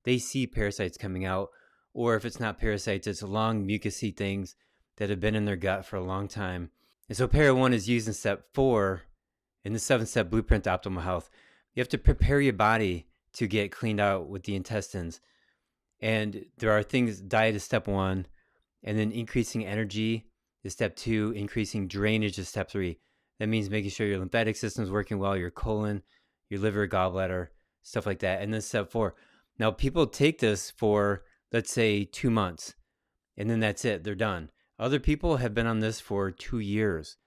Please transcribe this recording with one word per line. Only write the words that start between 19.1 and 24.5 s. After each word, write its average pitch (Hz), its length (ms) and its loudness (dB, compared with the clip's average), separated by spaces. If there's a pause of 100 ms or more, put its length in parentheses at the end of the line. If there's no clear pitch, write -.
increasing 113 540 -4
energy 110 600 -4 (360)
is 95 100 -10
step 104 220 -2
two, 110 400 0
increasing 101 520 -4
drainage 104 500 0
is 95 120 -8
step 98 200 -4
three. 90 300 -2 (400)
That 110 80 -2
means 107 220 0
making 101 220 -2
sure 107 160 -2
your 98 120 0
lymphatic 110 360 0